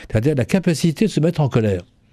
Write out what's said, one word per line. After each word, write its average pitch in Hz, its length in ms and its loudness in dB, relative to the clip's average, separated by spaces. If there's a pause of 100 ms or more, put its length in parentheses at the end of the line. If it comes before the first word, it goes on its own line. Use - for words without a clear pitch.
c'est-à-dire 127 260 0
la 123 100 0
capacité 175 600 0
de 196 40 2
se - 100 -2
mettre 156 220 0
en 139 80 2
colère. 104 320 0 (320)